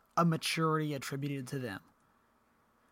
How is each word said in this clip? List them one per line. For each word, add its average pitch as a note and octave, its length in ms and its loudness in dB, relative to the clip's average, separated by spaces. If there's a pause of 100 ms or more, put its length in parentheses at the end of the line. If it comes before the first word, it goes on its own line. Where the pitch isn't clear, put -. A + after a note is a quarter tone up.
(180)
a E3+ 80 6
maturity D#3 680 2
attributed C#3 540 -4
to C#3 120 -4
them. A2 200 -6 (1120)